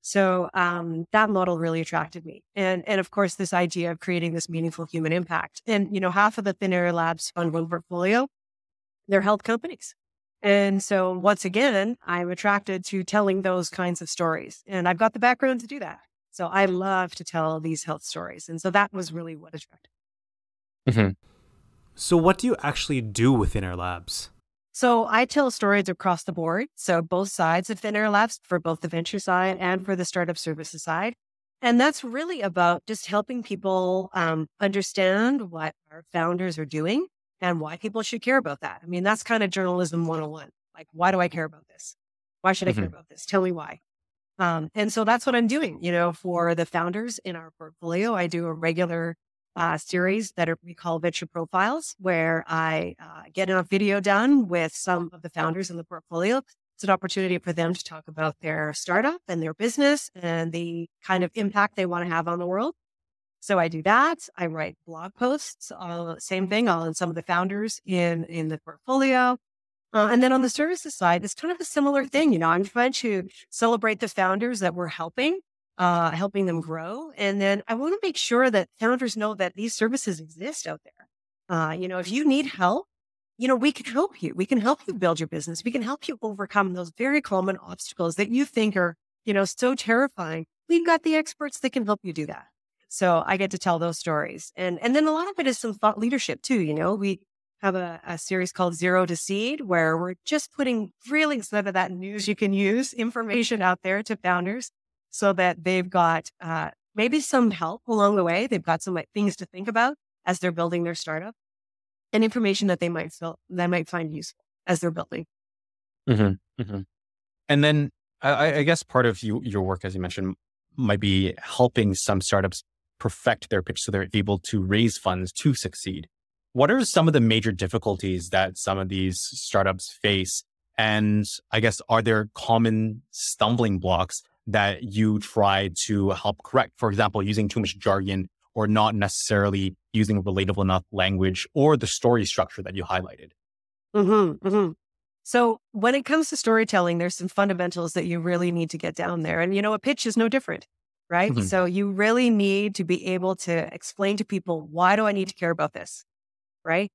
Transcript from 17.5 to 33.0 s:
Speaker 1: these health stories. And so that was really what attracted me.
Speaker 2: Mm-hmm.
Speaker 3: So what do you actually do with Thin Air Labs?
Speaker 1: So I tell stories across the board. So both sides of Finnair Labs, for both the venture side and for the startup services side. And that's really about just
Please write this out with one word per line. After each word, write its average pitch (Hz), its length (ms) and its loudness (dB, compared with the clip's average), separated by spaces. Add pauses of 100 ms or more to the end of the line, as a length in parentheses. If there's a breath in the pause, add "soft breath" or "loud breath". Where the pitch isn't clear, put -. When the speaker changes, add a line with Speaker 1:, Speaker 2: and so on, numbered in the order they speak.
Speaker 1:
these 160 240 -4
health 151 180 -6
stories. - 480 -12
And 165 100 -10
so 185 120 -2
that 202 200 2
was 175 220 -8
really 165 220 -10
what 160 180 -20
attracted - 380 -20 (960)
me. 127 60 2
Speaker 2:
Mm-hmm. 104 160 4 (840)
Speaker 3:
So - 240 2
what 175 220 6
do 240 80 -2
you 240 160 2
actually 143 380 -2
do 113 300 4
with 113 220 2
Thin 101 100 -2
Air 90 120 -6
Labs? 87 560 -8 (500)
Speaker 1:
So 233 260 4
I 226 180 2
tell 269 260 2
stories 202 380 2
across 175 340 -2
the - 80 -8
board. 165 420 -4
So 170 300 0
both 185 260 0
sides 170 400 0
of 214 100 -6
Finnair 214 320 0
Labs, 214 300 2
for - 160 -2
both 165 240 -2
the 175 60 -6
venture 170 320 -4
side 185 400 2
and 185 260 -2
for 196 100 0
the 180 100 -2
startup 175 340 -4
services 156 420 -8
side. 185 320 -4 (480)
And 240 180 6
that's 294 240 2
really 285 380 -6
about 175 460 2
just 214 180 -8